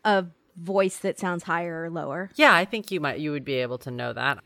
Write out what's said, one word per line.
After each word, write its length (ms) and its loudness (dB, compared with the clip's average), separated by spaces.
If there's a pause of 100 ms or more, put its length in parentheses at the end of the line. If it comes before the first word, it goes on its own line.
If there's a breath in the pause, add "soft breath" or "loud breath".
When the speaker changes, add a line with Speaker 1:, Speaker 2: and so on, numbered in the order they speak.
Speaker 1:
a 220 4 (340)
voice 380 2
that 220 -2
sounds 240 -2
higher 400 -4
or 60 -6
lower. 460 -6
Speaker 2:
Yeah, 180 8
I 120 6
think 260 -6
you 80 -2
might, 200 -2
you 120 -4
would 140 -4
be 100 -2
able 240 -2
to 120 -10
know 220 -6
that. 320 -2